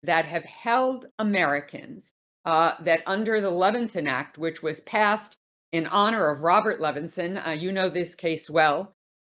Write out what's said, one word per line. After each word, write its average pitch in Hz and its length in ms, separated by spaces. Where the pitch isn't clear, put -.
that 160 240
have 160 180
held 254 600
Americans, 170 960
uh, 165 360
that 165 260
under 214 340
the 196 100
Levinson 190 580
Act, 131 300
which 160 240
was 151 180
passed 208 560
in 165 140
honor 202 440
of 143 120
Robert 190 380
Levinson, 170 640
uh, 160 60
you 170 220
know 190 160
this 170 260
case 160 360
well, 156 420